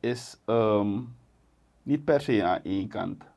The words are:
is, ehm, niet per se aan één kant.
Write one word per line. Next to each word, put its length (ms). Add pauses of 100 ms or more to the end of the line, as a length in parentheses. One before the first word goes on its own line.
is, 440
ehm, 560 (800)
niet 220
per 160
se 240
aan 180
één 260
kant. 340 (140)